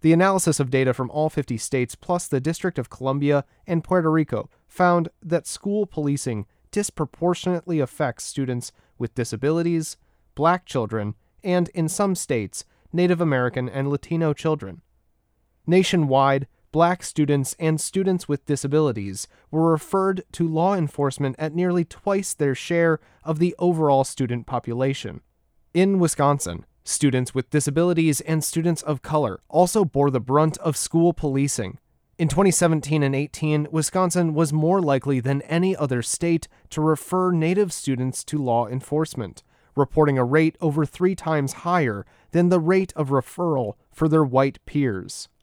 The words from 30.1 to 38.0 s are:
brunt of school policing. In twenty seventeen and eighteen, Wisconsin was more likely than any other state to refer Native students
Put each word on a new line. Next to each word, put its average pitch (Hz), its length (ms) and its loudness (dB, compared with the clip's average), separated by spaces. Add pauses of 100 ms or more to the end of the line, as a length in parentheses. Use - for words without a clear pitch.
brunt 147 400 2
of 156 160 -2
school 170 380 2
policing. 135 640 -2 (400)
In 170 100 0
twenty 185 220 4
seventeen 156 540 2
and 135 120 0
eighteen, 151 540 -2
Wisconsin 170 640 0
was 151 180 2
more 160 300 2
likely 139 380 0
than 139 240 -2
any 175 320 0
other 127 260 -2
state 170 460 -2 (240)
to 156 100 -4
refer 180 500 0
Native 180 400 2
students 131 520 -4